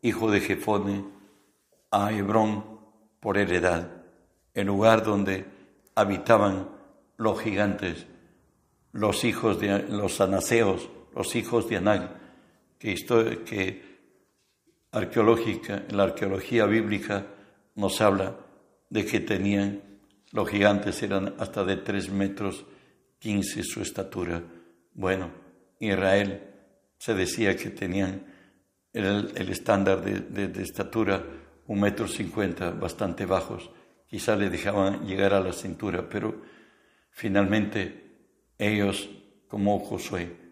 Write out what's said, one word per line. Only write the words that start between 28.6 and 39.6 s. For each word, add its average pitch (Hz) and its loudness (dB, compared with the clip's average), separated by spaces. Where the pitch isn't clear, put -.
el, 101 -2
el 95 -6
estándar 98 2
de, 98 -2
de, 98 -4
de 98 -8
estatura 98 -2
un 101 -2
metro 101 0
cincuenta, 90 -4
bastante 92 -6
bajos. 92 -4
Quizá 117 -2
le 98 0
dejaban 98 0
llegar 98 6
a 98 6
la 92 -2
cintura, 92 -4
pero 104 -4
finalmente 101 0
ellos, 104 0
como 101 0